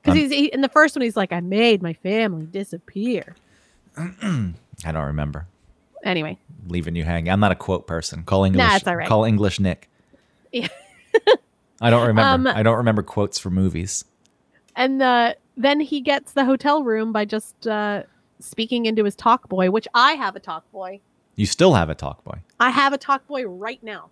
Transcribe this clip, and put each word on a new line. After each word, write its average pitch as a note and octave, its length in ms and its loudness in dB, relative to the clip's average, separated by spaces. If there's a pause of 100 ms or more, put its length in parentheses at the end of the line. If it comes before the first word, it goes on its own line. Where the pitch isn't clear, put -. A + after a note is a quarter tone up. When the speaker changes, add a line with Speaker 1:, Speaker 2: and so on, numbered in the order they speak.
Speaker 1:
'Cause C#4+ 100 2
Speaker 2:
Um, D4+ 40 6
Speaker 1:
he's, C#4 140 2
he, C#4+ 160 2
in C4+ 140 -2
the C4+ 80 0
first D4+ 260 4
one, C#4+ 80 -2
he's A#3 140 -2
like, G3 160 -2
"I F3 80 -2
made G3+ 400 2
my E3+ 120 -6
family F#3+ 520 -4
disappear." G3 880 -8 (300)
Speaker 2:
<clears throat> - 320 -20
I D#3+ 560 -4 (300)
don't D#2 220 -4
remember. D2 420 -6 (560)
Speaker 1:
Anyway. F3 340 -4 (300)
Speaker 2:
Leaving E2+ 280 -4
you E2 80 -4
hanging. E2+ 280 -2
I'm G2 80 2
not G2+ 120 4
a F2 40 0
quote - 320 -6
person. E2 360 -8
Call F#2+ 200 2
English, F#2+ 220 4
Speaker 1:
Nah, A2 100 4
it's F#2+ 120 0
all F3 80 -2
right. E3 120 -6
Speaker 2:
call A2 160 4
English G#2 360 0
Nick. F#2 300 -2 (640)
Speaker 1:
Yeah. - 160 -6 (580)
<laughs> - 560 0
Speaker 2:
I A#2 80 4
don't A#2+ 180 6
remember. C4 420 4
Speaker 1:
Um, - 60 0
Speaker 2:
I G#2+ 80 0
don't A2+ 140 4
remember A2+ 260 2
quotes - 360 -4
from F#2 160 -6
movies. F#2 500 -2 (720)
Speaker 1:
And C4+ 260 0
the, B3 340 4 (220)
then C#4 220 2
he C#4+ 220 -4
gets C#4 320 -4
the C#4 120 2
hotel C#4+ 380 2
room A3 280 -2
by G#3+ 140 0
just, - 400 -8
uh, G#3 380 -2 (360)
speaking A3+ 460 -4
into A3 180 0
his G3+ 120 -2
talk - 340 0
boy, F#3 220 0
which A3 240 -2
I B3+ 180 4
have A3 220 -6
a G3 40 -14
talk E3 320 -14
boy. F#3+ 280 -14 (360)
Speaker 2:
You G2+ 120 0
still F3 260 4
have E2+ 160 2
a D2+ 60 -6
talk - 280 -12
boy. - 180 -16 (180)
Speaker 1:
I B3 100 2
have C#4 240 0
a C#4 60 -6
talk C4+ 280 -4
boy C4 200 -8
right G#3 340 -12
now. G#3+ 300 -16